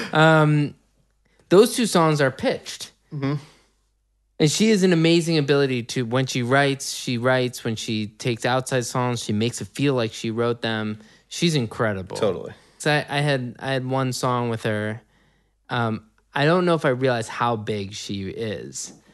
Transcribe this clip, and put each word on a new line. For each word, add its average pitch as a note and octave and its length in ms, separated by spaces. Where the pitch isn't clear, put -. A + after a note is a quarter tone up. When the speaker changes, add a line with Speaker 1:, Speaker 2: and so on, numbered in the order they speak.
Speaker 1:
Um, D3+ 640
those A#3 260
two A#3+ 120
songs D#3+ 340
are C3+ 100
pitched. - 640
Speaker 2:
Mm-hmm. C#3 220
Speaker 1:
And D#3+ 120
she G#3+ 200
has G3 140
an F#3 80
amazing E3 460
ability C#3 460
to, C3 200
when B2 220
she B2+ 180
writes, C#3 480
she B2 260
writes. B2+ 460
When A#2 100
she G#2+ 320
takes A#2 380
outside B2+ 420
songs, B2 380
she - 80
makes A2+ 280
it G#2 60
feel C#3 280
like A2+ 180
she - 180
wrote A#2 320
them. G#2+ 380
She's E3+ 300
incredible. G#2 600
Speaker 2:
Totally. G2 360
Speaker 1:
So D3+ 140
I, D3 160
I C#3+ 140
had, C3 360
I C3+ 140
had C3 140
one C3 260
song B2 380
with A2+ 120
her. G#2+ 400
Um, A2+ 360
I C#3+ 120
don't F3 200
know F3 100
if D#3+ 100
I D3 60
realized B2 380
how A#2+ 280
big G#2 360
she G2 360
is. C#2+ 640